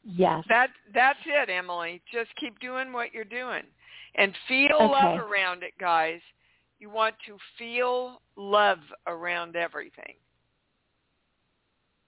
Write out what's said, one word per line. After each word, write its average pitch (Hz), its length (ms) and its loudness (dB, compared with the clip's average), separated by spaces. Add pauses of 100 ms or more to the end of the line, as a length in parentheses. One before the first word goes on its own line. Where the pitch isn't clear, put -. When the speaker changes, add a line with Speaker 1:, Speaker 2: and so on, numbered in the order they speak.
Speaker 1:
Yes. 175 440 0
Speaker 2:
That, 247 220 4 (240)
that's 262 320 4
it, 285 220 0
Emily. 175 540 -6 (100)
Just 233 180 -6 (100)
keep 247 200 -10
doing 254 320 -8
what 240 220 -8
you're 220 100 -10
doing. 233 380 -8 (540)
And 196 180 2 (140)
feel 277 280 4
Speaker 1:
Okay. 302 160 6
Speaker 2:
love 269 260 4
around 190 440 -2
it, 175 160 -12
guys. 170 420 0 (600)
You 208 100 -20
want 220 240 0 (120)
to 202 120 -20 (200)
feel 247 600 -4 (160)
love 202 440 2 (260)
around 170 500 -6
everything. - 580 -8 (1900)